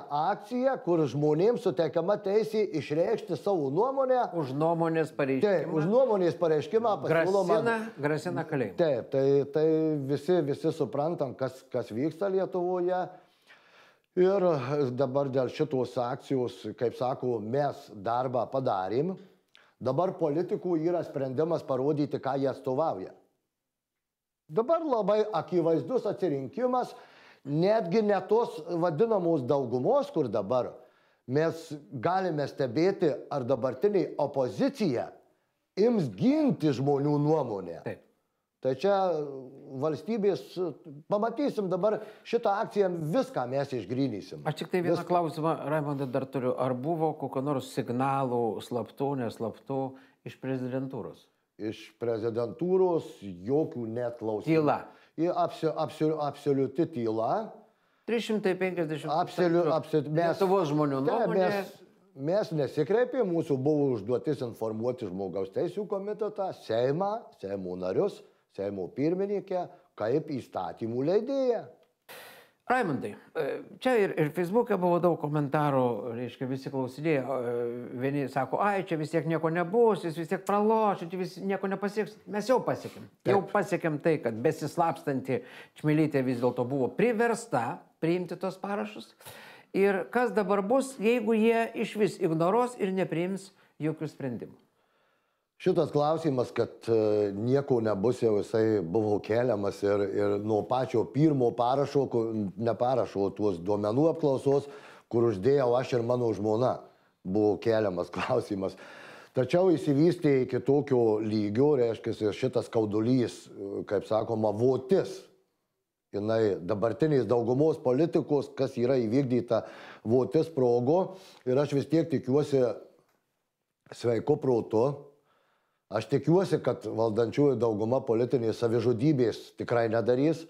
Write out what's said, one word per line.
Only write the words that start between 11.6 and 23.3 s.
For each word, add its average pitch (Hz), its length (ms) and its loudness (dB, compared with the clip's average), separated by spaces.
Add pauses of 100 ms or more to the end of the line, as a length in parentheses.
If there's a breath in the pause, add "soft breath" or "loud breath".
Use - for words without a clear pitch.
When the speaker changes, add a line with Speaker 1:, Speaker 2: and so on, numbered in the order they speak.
Speaker 1:
kas 117 260 -6
vyksta 160 400 -2
Lietuvoje. 180 720 0 (1120 loud breath)
Ir 185 280 6 (460)
dabar 135 380 0
dėl 127 240 0
šitos 135 460 -2
akcijos, 123 720 -2
kaip 113 260 -2
sako, 127 420 -2
mes 123 380 -2 (140)
darbą 117 580 -2
padarėm. 123 640 -2 (640 soft breath)
Dabar 151 420 -2
politikų 170 640 -2
yra 170 240 0
sprendimas 135 560 -2
parodyti, 139 560 -2
ką 131 240 -4
jie 139 80 0
atstovauja. 131 640 -4 (1400)